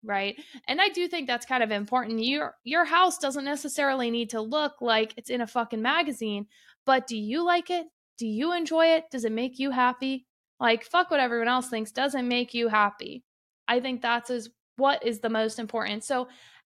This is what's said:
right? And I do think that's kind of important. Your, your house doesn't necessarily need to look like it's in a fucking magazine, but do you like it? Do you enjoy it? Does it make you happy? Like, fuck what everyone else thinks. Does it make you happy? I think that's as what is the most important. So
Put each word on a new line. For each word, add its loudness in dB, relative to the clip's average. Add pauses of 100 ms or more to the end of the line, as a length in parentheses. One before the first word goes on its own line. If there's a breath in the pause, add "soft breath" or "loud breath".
right? -2 (280 loud breath)
And 0
I 4
do -2
think -6
that's -4
kind 0
of 0
important. -2
Your, -2
your 2
house 4
doesn't -2
necessarily 0
need -2
to -4
look -2
like 2
it's -16
in -2
a -2
fucking -4
magazine, -2 (400 soft breath)
but 4
do -6
you -2
like 2
it? -2 (300)
Do -6
you 0
enjoy 2
it? 4
Does -6
it 0
make -4
you -2
happy? 0 (340)
Like, 2
fuck 2
what 4
everyone 2
else 0
thinks. -4
Does -2
it -2
make 0
you 0
happy? 0 (420)
I 2
think -4
that's 0
as -4 (300)
what 4
is -2
the -2
most 0
important. -4
So -2 (380 loud breath)